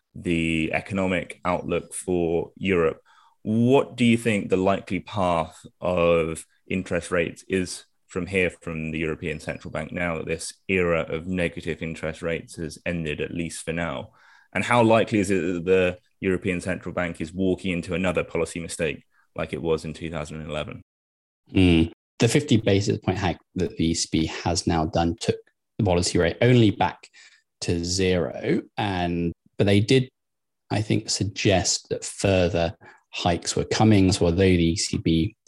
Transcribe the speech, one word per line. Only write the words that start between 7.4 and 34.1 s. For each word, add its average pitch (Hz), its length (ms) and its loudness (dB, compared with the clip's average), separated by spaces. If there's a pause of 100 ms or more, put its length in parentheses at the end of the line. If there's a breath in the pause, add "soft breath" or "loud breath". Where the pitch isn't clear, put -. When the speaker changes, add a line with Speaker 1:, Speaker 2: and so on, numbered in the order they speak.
Speaker 1:
is 92 360 -4 (240)
from 90 180 -6
here 92 240 0 (120)
from 80 280 -8
the 80 80 -6
European 78 420 -6
Central 78 300 -10
Bank 78 220 -8
now 87 260 -4
that - 80 -8
this 82 260 -8 (160)
era 85 320 2
of 80 260 -6
negative 87 540 -4
interest 80 400 -8
rates 82 360 -8
has 80 280 -10
ended, 80 360 -4
at 78 140 -6
least 82 300 -8
for 82 80 -6
now? 82 380 -6 (440 soft breath)
And 98 80 -2
how 120 200 4
likely 113 360 4
is 95 120 0
it 95 100 2
that 85 240 -2
the 92 340 2 (220)
European 92 400 -2
Central 90 340 -6
Bank 87 280 -4
is 82 100 -10
walking 92 400 0
into 85 220 -4
another 87 280 0
policy 85 380 -4
mistake 82 420 -6 (320)
like 82 200 -6
it 73 80 -6
was 82 240 -2
in 76 80 -8
two 80 160 -10
thousand 78 320 -8
and 78 80 -12
eleven? 76 320 -8 (720)
Speaker 2:
Mm. 85 360 6 (280)
The 117 100 4
fifty 135 300 4
basis 104 400 2
point 92 180 -2
hike 90 220 -2 (160)
that 87 240 -4
the 82 80 2
E 82 80 2
C - 180 -4
B 80 140 2
has - 400 -4
now 82 180 2
done 82 340 0
took - 180 -2 (420)
the 110 60 2
policy 87 340 2
rate 82 240 2
only 120 280 6
back - 380 -2 (540 soft breath)
to 85 200 -2
zero. 92 800 0 (160)
And, 87 560 -2 (240)
but - 80 2
they 101 160 6
did, 127 300 4 (600)
I 110 120 0
think, 107 260 -2
suggest - 800 0
that - 160 -6
further 87 680 0 (340 loud breath)
hikes - 480 -2
were - 80 0
coming. 101 480 6